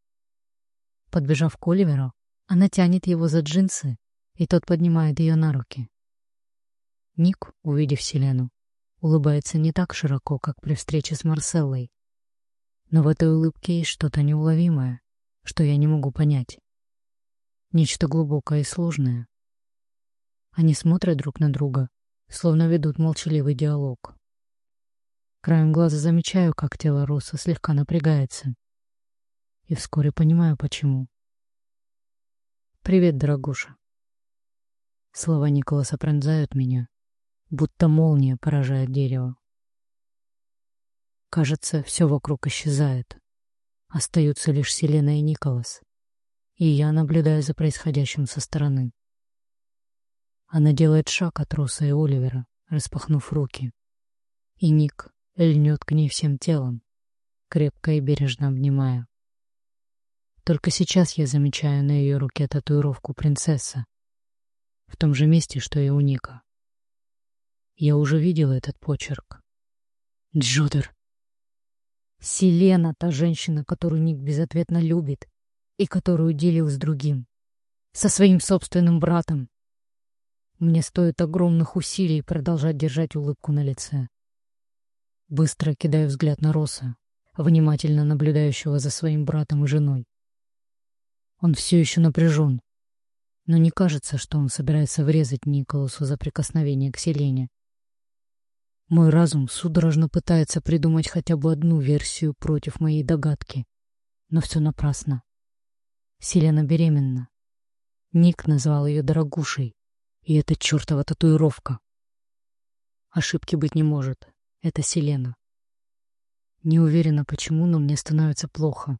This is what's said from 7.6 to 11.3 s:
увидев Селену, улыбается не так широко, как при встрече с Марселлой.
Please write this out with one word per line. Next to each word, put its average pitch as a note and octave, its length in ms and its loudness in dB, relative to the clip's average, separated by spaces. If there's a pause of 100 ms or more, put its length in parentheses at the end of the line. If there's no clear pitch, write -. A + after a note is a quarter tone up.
увидев D3 400 -2
Селену, C3 480 -2 (500)
улыбается D3+ 580 0
не D#3 160 2
так - 200 -2
широко, C#3 460 -4
как - 220 -8
при D3 140 -2
встрече D3+ 400 -4
с - 80 -10
Марселлой. D3 680 -2 (1000)